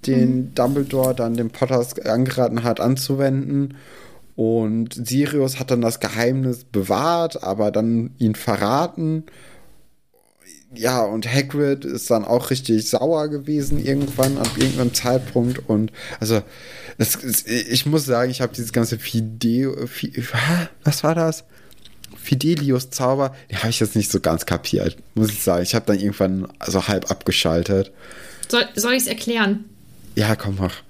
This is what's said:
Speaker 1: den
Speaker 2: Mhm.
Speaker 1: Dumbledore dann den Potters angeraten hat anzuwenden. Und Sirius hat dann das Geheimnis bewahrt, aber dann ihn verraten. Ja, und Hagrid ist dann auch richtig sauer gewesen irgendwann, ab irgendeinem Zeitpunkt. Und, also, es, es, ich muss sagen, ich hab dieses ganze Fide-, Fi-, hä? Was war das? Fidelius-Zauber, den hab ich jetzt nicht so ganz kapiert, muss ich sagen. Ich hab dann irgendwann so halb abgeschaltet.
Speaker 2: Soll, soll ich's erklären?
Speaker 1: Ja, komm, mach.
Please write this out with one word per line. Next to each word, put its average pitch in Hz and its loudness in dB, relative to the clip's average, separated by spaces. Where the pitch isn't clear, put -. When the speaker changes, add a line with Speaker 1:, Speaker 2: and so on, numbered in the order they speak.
Speaker 1:
den 127 4
Speaker 2:
Mhm. - -10
Speaker 1:
Dumbledore 135 2
dann 117 -2
den 113 -2
Potters 123 -2
angeraten 117 0
hat 117 0
anzuwenden. 135 0
Und 113 0
Sirius 135 0
hat 131 -6
dann 120 2
das 113 0
Geheimnis 120 0
bewahrt, 131 0
aber 104 0
dann 117 0
ihn 110 2
verraten. 147 0
Ja, 120 0
und 110 -2
Hagrid 139 0
ist 67 -6
dann 110 4
auch 123 0
richtig 113 2
sauer 151 2
gewesen 147 0
irgendwann, 139 0
ab 113 0
irgendeinem 127 2
Zeitpunkt. 123 0
Und, 107 2
also, 110 2
es, - 2
es, 120 -2
ich 120 -2
muss 151 2
sagen, 127 0
ich 127 -4
hab 120 -2
dieses 113 -8
ganze 117 0
Fide-, 117 -2
Fi-, - -8
hä? 131 -2
Was 147 0
war 156 4
das? 160 0
Fidelius-Zauber, 135 0
den 95 -6
hab 110 0
ich 117 -2
jetzt 110 0
nicht 107 2
so 95 4
ganz 82 2
kapiert, - 0
muss 110 4
ich 104 -6
sagen. 90 2
Ich - -2
hab 113 0
dann 101 4
irgendwann 95 0
so 92 0
halb 98 0
abgeschaltet. 90 0
Speaker 2:
Soll, 240 2
soll 240 0
ich's 254 2
erklären? 220 0
Speaker 1:
Ja, 107 2
komm, 101 -4
mach. 92 -2